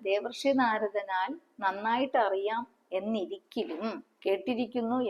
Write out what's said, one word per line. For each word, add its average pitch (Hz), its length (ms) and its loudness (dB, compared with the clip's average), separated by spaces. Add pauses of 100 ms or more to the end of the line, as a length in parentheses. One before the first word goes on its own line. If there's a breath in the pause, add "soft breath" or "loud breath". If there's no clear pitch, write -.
ദേവർഷി 208 460 0
നാരദനാൽ 208 840 2 (300)
നന്നായിട്ട് 226 580 2
അറിയാം 208 440 2 (300)
എന്നിരിക്കിലും, 196 1120 -4 (220)
കേട്ടിരിക്കുന്നു 226 680 0 (140)